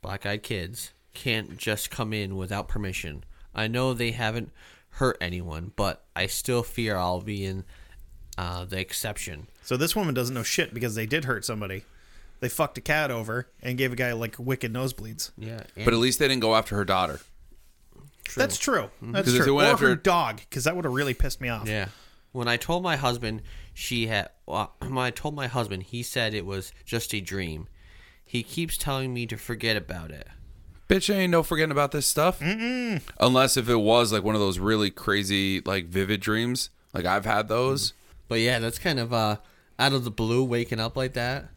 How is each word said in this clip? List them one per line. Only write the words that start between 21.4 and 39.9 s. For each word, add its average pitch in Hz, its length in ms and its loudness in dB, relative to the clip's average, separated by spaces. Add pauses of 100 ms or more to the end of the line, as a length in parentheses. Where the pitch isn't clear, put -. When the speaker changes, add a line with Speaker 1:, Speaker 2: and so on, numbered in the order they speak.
Speaker 2:
me 127 100 -4
off. 110 180 -4
Speaker 1:
Yeah. 104 200 -2 (440)
When 120 160 -2
I 120 80 4
told 170 260 -2
my 170 140 0
husband, 120 460 -2 (320)
she 117 320 -2
had, 107 240 0 (160)
well, 95 300 -4
<clears throat> - 40 -14
when 131 180 -4
I 127 120 0
told 147 240 -6
my 139 140 -4
husband, 107 360 -4
he 120 180 -8
said 113 300 -2
it 98 140 -4
was 95 260 -6 (140)
just - 260 -4
a 107 80 -2
dream. 85 460 -6 (580)
He 120 180 -2
keeps - 360 -4
telling 131 340 -2
me 120 140 -4
to 110 100 -8
forget 113 400 -2
about 85 340 -8
it. 76 180 -14 (600)
Speaker 3:
Bitch, 190 260 4
ain't 185 160 2
no 170 120 6
forgetting 156 300 0
about 143 200 2
this 147 140 -2
stuff. 175 340 2
Speaker 2:
Mm-mm. 226 600 -2 (180)
Speaker 3:
Unless 127 380 6
if 113 100 -2
it 120 80 6
was, 110 360 6
like, 104 120 2
one 107 100 2
of 107 60 2
those 98 180 2
really 104 320 2
crazy, 98 680 2
like, 92 260 -2
vivid 95 340 0
dreams. 113 500 0 (240)
Like, 85 100 -2
I've 95 220 2
had 110 220 2
those. 131 440 2 (360)
Speaker 1:
But 117 120 2
yeah, 120 200 4
that's 117 180 -4
kind 156 200 0
of, 117 140 -2
uh, 107 240 2 (420)
out 135 140 4